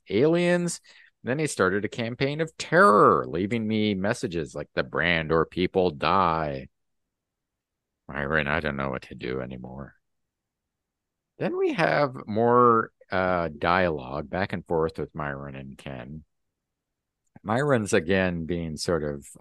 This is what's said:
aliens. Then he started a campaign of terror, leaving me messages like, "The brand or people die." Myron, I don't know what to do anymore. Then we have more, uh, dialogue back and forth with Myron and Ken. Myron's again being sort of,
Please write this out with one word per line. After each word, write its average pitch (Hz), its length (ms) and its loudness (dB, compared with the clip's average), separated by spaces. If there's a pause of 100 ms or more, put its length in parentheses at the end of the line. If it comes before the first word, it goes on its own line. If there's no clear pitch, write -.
aliens. 170 720 2 (420)
Then 131 160 -2
he 156 80 -2
started 98 380 0
a 107 40 -6
campaign 135 520 -4
of 160 160 -6
terror, 160 720 6
leaving 104 400 -2
me 107 260 2
messages 92 600 -4
like, 73 200 -10
"The 85 80 0
brand 78 480 0
or 82 140 4
people 90 460 0
die." 78 800 0 (1400)
Myron, 71 400 -2
I 78 120 0
don't 73 180 -4
know 69 100 -4
what 64 140 -8
to - 120 -18
do 64 280 -6
anymore. 64 520 -14 (1400)
Then 320 200 -4
we 370 160 0
have 151 400 2 (120)
more, 117 640 4 (200)
uh, 90 460 0
dialogue 73 760 0
back 92 240 -4
and 87 120 -10
forth 80 320 -2
with 76 160 -8
Myron 71 420 -8
and 67 200 -16
Ken. 69 480 -14 (1200)
Myron's 117 500 0
again 90 540 2
being 82 320 -6
sort 80 260 -2
of, 71 220 -8 (140)